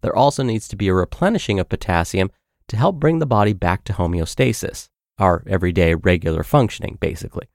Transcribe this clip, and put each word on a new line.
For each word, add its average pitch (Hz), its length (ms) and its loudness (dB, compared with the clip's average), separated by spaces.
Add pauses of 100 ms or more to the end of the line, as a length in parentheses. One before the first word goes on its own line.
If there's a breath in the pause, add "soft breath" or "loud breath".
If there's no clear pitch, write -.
There - 120 -2
also 139 300 2
needs 113 240 -2
to - 80 -10
be 101 120 0
a 92 60 4
replenishing 107 640 0
of 90 100 -2
potassium 92 600 0 (380)
to 110 80 -6
help 151 240 0
bring 160 180 2
the 160 80 -2
body 107 260 2
back 90 320 -2
to 101 100 -4
homeostasis, 87 920 -2 (300)
our 90 300 4
everyday 87 480 2
regular 82 480 0
functioning, - 560 0
basically. - 540 -8